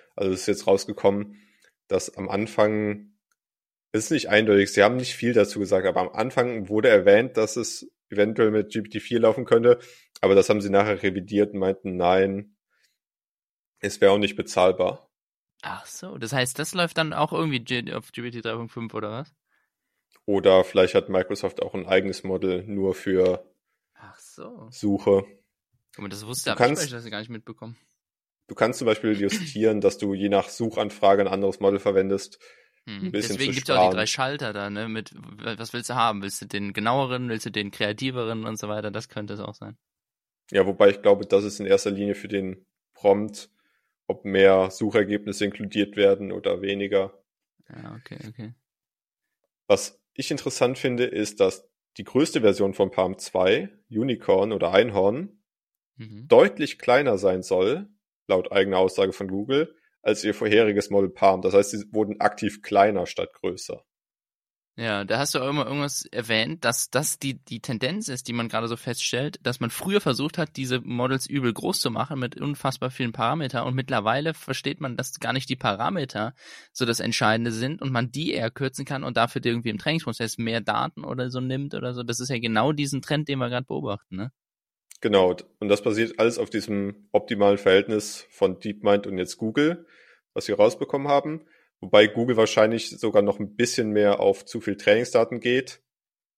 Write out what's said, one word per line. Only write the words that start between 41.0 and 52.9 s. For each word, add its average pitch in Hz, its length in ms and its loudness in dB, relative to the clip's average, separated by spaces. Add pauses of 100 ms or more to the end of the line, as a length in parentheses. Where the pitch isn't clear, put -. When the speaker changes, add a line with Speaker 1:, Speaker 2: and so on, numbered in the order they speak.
Speaker 1:
glaube, 101 240 6
das 98 180 2
ist 101 160 -8
in 101 60 -6
erster 98 260 2
Linie 101 240 -2
für 98 140 -14
den 95 360 -6 (280)
Prompt, 104 560 0 (580)
ob - 160 -8
mehr 95 480 6
Suchergebnisse 104 720 -2
inkludiert 101 540 -2
werden 98 340 4
oder 92 300 -2
weniger. 98 600 -2 (460)
Speaker 2:
Ja, 117 320 -18
okay, - 200 -18 (100)
okay. 113 240 -16 (1160)
Speaker 1:
Was - 340 0 (120)
ich - 180 -8
interessant 131 460 -2
finde, 123 260 -2
ist, 107 380 -2
dass - 280 0 (280)
die 101 80 -12
größte 151 340 0
Version 98 340 2
von 95 160 0
Palm 95 280 0